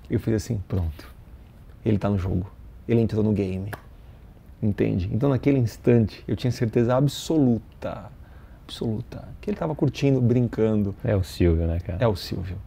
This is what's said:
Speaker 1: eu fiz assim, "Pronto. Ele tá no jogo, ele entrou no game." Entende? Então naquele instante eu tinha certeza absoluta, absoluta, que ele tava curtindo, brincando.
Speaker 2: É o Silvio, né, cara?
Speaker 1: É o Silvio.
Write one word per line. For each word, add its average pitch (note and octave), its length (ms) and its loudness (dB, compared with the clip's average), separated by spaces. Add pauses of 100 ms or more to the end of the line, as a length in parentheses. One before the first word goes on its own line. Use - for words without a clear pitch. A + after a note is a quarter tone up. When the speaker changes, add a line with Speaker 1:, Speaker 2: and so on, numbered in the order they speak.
(100)
Speaker 1:
eu A#2 100 2
fiz A2+ 140 0
assim, G#2+ 340 -2
"Pronto. E2 420 -4 (720)
Ele A2 140 2
tá G2+ 120 0
no G2+ 80 0
jogo, F#2 320 -2 (360)
ele A#2 140 4
entrou G#2+ 240 0
no G#2+ 80 2
game." F#2+ 380 -2 (920)
Entende? G#2+ 500 0
Então B2+ 180 0
naquele C#3 280 2
instante A#2 680 2
eu G#2 80 -2
tinha B2 140 -2
certeza A#2+ 440 0
absoluta, B2+ 1160 0 (540)
absoluta, - 640 -8 (120)
que - 100 -6
ele G3+ 60 -4
tava D#3+ 180 -4
curtindo, C#3 460 2
brincando. A2 840 2
Speaker 2:
É G#2+ 140 2
o F#2 60 2
Silvio, E2+ 440 2
né, E2 140 0
cara? F2 200 -6
Speaker 1:
É A#2+ 60 2
o G#2+ 80 2
Silvio. F#2 420 -8 (100)